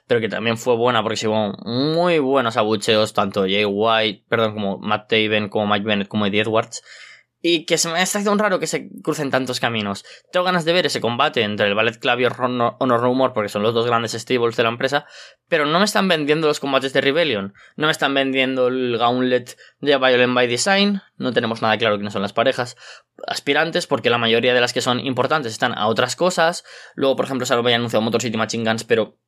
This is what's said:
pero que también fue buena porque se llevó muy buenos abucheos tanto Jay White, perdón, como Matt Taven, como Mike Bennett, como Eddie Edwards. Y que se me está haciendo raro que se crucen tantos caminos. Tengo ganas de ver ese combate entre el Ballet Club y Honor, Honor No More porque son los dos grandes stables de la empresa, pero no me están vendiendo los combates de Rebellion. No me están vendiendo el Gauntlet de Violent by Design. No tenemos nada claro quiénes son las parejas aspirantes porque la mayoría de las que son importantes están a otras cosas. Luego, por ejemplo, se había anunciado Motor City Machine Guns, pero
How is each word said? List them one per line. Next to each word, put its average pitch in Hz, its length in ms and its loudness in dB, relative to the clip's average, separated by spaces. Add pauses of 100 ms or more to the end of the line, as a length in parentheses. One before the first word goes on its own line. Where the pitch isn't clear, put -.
pero 120 140 2
que 110 80 -4
también 110 280 -2
fue 120 200 0
buena 117 260 2
porque 107 140 -2
se 110 100 -4
llevó 107 240 0 (140)
muy 156 540 0
buenos 131 360 0
abucheos 107 560 2
tanto 101 300 -2
Jay 98 240 0
White, 110 640 0
perdón, 113 240 0
como 101 240 -4
Matt 107 320 -4
Taven, 107 400 2
como 107 180 -2
Mike 104 180 0
Bennett, 104 220 0
como 107 180 -2
Eddie 104 180 0
Edwards. 113 400 -2 (640)
Y 165 200 0
que 165 120 0
se 170 120 -2
me 165 120 -2
está 185 180 -2
haciendo 202 220 0
raro 196 160 0
que 156 100 -4
se - 220 -6 (140)
crucen 147 260 -4
tantos 127 300 -2
caminos. 107 460 -4 (260)
Tengo 180 140 0
ganas 180 180 0
de 160 80 0
ver 175 140 2
ese 135 160 -2
combate 123 400 0
entre 104 260 0
el 101 80 2
Ballet 113 240 0
Club 123 220 0
y - 20 0
Honor, 123 560 -2
Honor 127 220 2
No 123 120 2
More 127 200 0
porque 104 160 -2
son 104 140 -4
los 117 100 2
dos 117 120 0
grandes 117 280 0
stables 117 420 0
de 120 80 2
la 113 60 4
empresa, 135 360 -2 (440)
pero 151 160 2
no 156 140 2
me 202 40 4
están 202 240 0
vendiendo 156 400 0
los 147 140 0
combates 135 320 0
de 135 80 4
Rebellion. 135 520 0 (220)
No 151 120 -2
me 156 40 2
están 147 220 0
vendiendo 131 560 0
el 127 280 -2
Gauntlet 123 600 0 (240)
de 139 160 2
Violent 127 360 4
by 123 140 4
Design. 196 540 0 (160)
No 127 160 -4
tenemos 113 280 0
nada 110 160 2
claro 107 200 2
quiénes 101 160 -6
son 101 80 -2
las 101 100 -4
parejas 120 460 0 (500)
aspirantes 160 600 0
porque 120 220 0
la 117 80 4
mayoría 117 360 2
de 123 80 4
las 120 100 0
que - 80 -2
son 123 220 0
importantes 131 500 -2
están 120 260 -2
a 107 100 0
otras 113 280 0
cosas. 175 480 0 (320)
Luego, 135 220 0
por 123 80 -2
ejemplo, 127 200 -4
se 135 80 0
había 120 220 2
anunciado 117 260 0
Motor 117 200 0
City 113 160 -4
Machine 113 260 -2
Guns, 113 220 -2
pero 110 320 0 (100)